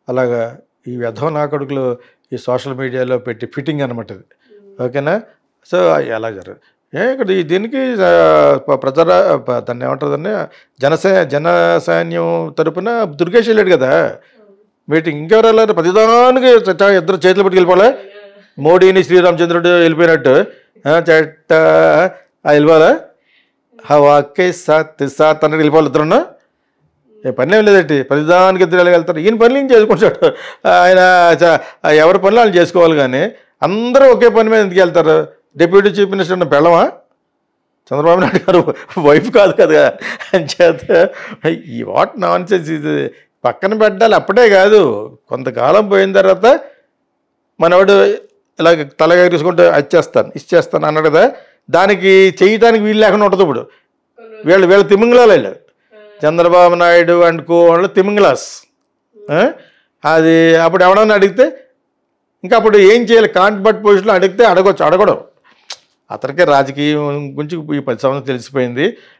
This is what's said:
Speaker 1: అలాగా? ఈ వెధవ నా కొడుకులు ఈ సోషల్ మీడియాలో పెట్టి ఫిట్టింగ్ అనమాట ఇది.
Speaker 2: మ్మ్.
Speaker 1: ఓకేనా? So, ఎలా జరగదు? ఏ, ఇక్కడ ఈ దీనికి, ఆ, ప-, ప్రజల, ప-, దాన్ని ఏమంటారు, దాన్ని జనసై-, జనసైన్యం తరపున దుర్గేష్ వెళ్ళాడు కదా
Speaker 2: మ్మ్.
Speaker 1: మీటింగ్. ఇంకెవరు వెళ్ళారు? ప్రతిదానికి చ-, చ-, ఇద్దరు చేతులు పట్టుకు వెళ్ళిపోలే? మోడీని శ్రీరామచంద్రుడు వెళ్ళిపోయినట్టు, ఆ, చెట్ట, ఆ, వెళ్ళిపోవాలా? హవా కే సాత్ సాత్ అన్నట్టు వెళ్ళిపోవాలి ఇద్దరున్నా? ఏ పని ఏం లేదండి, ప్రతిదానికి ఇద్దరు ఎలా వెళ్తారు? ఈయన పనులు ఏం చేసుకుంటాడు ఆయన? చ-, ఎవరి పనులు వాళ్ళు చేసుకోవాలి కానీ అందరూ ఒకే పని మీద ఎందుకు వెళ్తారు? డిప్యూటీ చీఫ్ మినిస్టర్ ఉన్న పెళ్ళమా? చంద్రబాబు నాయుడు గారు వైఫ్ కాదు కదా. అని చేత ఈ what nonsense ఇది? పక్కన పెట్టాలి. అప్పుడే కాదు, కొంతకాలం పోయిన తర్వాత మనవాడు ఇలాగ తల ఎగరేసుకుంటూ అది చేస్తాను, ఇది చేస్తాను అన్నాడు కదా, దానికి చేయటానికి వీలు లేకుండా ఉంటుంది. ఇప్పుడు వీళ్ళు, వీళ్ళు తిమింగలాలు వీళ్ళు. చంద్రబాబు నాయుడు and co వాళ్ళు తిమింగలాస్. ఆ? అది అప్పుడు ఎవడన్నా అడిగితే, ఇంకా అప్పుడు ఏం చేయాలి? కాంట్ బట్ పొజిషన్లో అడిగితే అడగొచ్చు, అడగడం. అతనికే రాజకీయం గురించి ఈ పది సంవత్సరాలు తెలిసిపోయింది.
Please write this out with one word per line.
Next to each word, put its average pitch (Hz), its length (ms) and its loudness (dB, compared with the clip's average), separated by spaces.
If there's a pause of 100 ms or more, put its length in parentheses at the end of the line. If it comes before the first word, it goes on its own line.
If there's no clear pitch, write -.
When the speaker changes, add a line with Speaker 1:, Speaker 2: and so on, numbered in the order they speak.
Speaker 1:
అలాగా? 120 480 -4 (300)
ఈ 123 100 -14
వెధవ 117 320 -6
నా 147 160 -6
కొడుకులు 139 520 -8 (360)
ఈ 123 40 -10
సోషల్ 123 360 -8
మీడియాలో 127 440 -6
పెట్టి 117 280 -12
ఫిట్టింగ్ 143 360 -8
అనమాట 117 300 -10
ఇది. 95 80 -18
Speaker 2:
మ్మ్. - 680 -16
Speaker 1:
ఓకేనా? 143 360 -6 (520)
So, 170 280 0
ఎలా 113 300 -8
జరగదు? 92 240 -18 (420)
ఏ, 226 140 -4
ఇక్కడ 254 200 -6
ఈ 190 120 -4
దీనికి, 196 340 -6
ఆ, 170 800 0
ప-, 135 260 -4
ప్రజల, 165 520 0
ప-, 123 240 -6
దాన్ని 120 260 -10
ఏమంటారు, 139 260 -6
దాన్ని 165 340 -8 (360)
జనసై-, 165 420 0
జనసైన్యం 165 1300 -4
తరపున 180 460 -4
దుర్గేష్ 180 440 -2
వెళ్ళాడు 214 220 2
కదా 139 280 0
Speaker 2:
మ్మ్. - 960 -10
Speaker 1:
మీటింగ్. 156 280 -4
ఇంకెవరు 214 260 0
వెళ్ళారు? 220 280 2
ప్రతిదానికి 226 720 2
చ-, 220 380 4
చ-, 196 140 2
ఇద్దరు 170 180 -4
చేతులు 185 280 0
పట్టుకు 185 200 2
వెళ్ళిపోలే? 185 340 2 (640)
మోడీని 185 440 2
శ్రీరామచంద్రుడు 175 680 0
వెళ్ళిపోయినట్టు, 165 760 2 (420)
ఆ, 165 220 0
చెట్ట, 160 440 -2
ఆ, 160 1000 0
వెళ్ళిపోవాలా? 160 480 4 (840)
హవా 143 340 2
కే 180 320 -4
సాత్ 156 480 -4
సాత్ 139 220 -4
అన్నట్టు 156 340 0
వెళ్ళిపోవాలి 156 320 2
ఇద్దరున్నా? 160 380 -2 (1040)
ఏ 131 40 -6
పని 139 260 -2
ఏం 214 80 2
లేదండి, 156 380 2
ప్రతిదానికి 180 600 0
ఇద్దరు 180 160 -2
ఎలా 175 120 2
వెళ్తారు? 170 260 0
ఈయన 202 180 -2
పనులు 233 220 0
ఏం 269 140 -4
చేసుకుంటాడు 214 540 2 (420)
ఆయన? 180 300 2 (460)
చ-, 160 480 -2
ఎవరి 160 280 2
పనులు 196 200 2
వాళ్ళు 214 160 2
చేసుకోవాలి 170 400 2
కానీ 143 360 -2 (320)
అందరూ 240 420 0
ఒకే 233 240 4
పని 220 200 0
మీద 220 100 2
ఎందుకు 185 200 -2
వెళ్తారు? 160 480 0 (300)
డిప్యూటీ 190 320 2
చీఫ్ 196 220 -4
మినిస్టర్ 185 220 -4
ఉన్న 180 100 -4
పెళ్ళమా? 165 480 2 (1000)
చంద్రబాబు 165 260 2
నాయుడు 185 320 -2
గారు 165 240 0 (260)
వైఫ్ 151 300 2
కాదు 196 300 2
కదా. 156 320 2 (400)
అని 180 120 -2
చేత 170 640 0 (380)
ఈ 120 360 -8
what 151 400 -4
nonsense 175 480 -4
ఇది? 147 400 -6 (340)
పక్కన 190 320 -4
పెట్టాలి. 214 380 0
అప్పుడే 208 340 2
కాదు, 190 600 2 (200)
కొంతకాలం 131 600 -2
పోయిన 196 240 0
తర్వాత 190 460 2 (1000)
మనవాడు 190 460 2 (540)
ఇలాగ 165 240 2
తల 160 300 -2
ఎగరేసుకుంటూ 175 500 0
అది 165 320 0
చేస్తాను, 151 400 -2
ఇది - 200 -6
చేస్తాను 156 320 -2
అన్నాడు 156 220 -2
కదా, 190 220 2 (380)
దానికి 190 720 2
చేయటానికి 220 400 2
వీలు 214 160 -2
లేకుండా 208 260 2
ఉంటుంది. 190 180 0
ఇప్పుడు 127 240 -6 (760)
వీళ్ళు, 185 220 2
వీళ్ళు 196 200 4
తిమింగలాలు 233 440 4
వీళ్ళు. 107 340 -2 (640)
చంద్రబాబు 175 480 2
నాయుడు 175 540 2
and 165 100 -4
co 170 300 2
వాళ్ళు 170 180 0
తిమింగలాస్. 196 760 -2 (680)
ఆ? 202 200 0 (540)
అది 165 500 2
అప్పుడు 165 280 2
ఎవడన్నా 208 320 2
అడిగితే, 196 280 2 (1000)
ఇంకా 185 140 0
అప్పుడు 214 200 2
ఏం 208 240 4
చేయాలి? 226 260 2
కాంట్ 196 340 -2
బట్ 214 220 -2
పొజిషన్లో 208 300 2
అడిగితే 190 320 0
అడగొచ్చు, 185 400 2
అడగడం. 180 320 0 (920)
అతనికే 139 320 -4
రాజకీయం 143 920 -2
గురించి 151 400 -10
ఈ - 20 -6
పది 120 200 -6
సంవత్సరాలు 139 200 -2
తెలిసిపోయింది. 127 800 -6 (220)